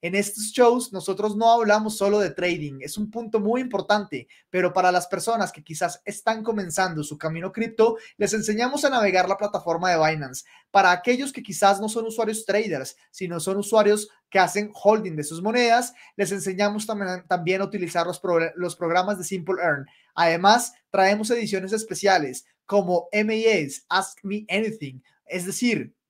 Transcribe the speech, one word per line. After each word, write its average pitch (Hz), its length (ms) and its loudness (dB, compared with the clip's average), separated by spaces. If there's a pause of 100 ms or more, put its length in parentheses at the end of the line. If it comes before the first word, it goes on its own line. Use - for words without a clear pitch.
En 175 120 -4
estos 202 380 -2
shows 240 400 4
nosotros 196 420 -4
no 226 160 4
hablamos 220 460 4
solo 202 220 2
de 196 100 2
trading, 151 540 -4
es 151 160 -12
un 208 120 -6
punto 220 300 -4
muy 226 220 0
importante, 202 680 -2 (220)
pero 180 240 0
para 180 180 4
las 175 140 0
personas 202 440 -2
que - 140 -20
quizás 165 400 -6
están 220 380 -4
comenzando 185 600 -2
su 147 140 -10
camino 165 360 -8
cripto, 226 440 0 (220)
les 202 160 0
enseñamos 233 500 -2
a 277 60 4
navegar 196 400 2
la 196 80 0
plataforma 180 520 -2
de 175 60 4
Binance. 156 480 0 (260)
Para 196 220 6
aquellos 254 400 0
que - 100 -12
quizás 196 380 2
no 214 80 -4
son 226 160 -4
usuarios 220 400 -4
traders, 202 540 -2 (120)
sino 175 300 -8
son 190 160 -4
usuarios 208 540 2 (180)
que 196 100 2
hacen 208 360 0
holding 202 420 2
de 147 80 -4
sus 165 160 -10
monedas, 233 540 2 (220)
les 196 160 -2
enseñamos 202 540 -2
tam-, 190 400 -6
también 180 360 0
a - 20 0
utilizar 180 420 -2
los 175 140 -8
progr-, 165 360 0
los 175 200 -6
programas 180 400 0
de 180 80 -10
Simple 185 380 -4
Earn. 143 240 0 (280)
Además, 175 600 4 (160)
traemos 208 400 4
ediciones 208 420 -2
especiales 190 720 0 (220)
como 180 440 0
M 214 240 0
A 220 300 2
As, - 240 -12
Ask - 340 -2
Me 208 280 -8
Anything, 185 500 -4 (240)
es 180 220 -8
decir 190 480 -2 (140)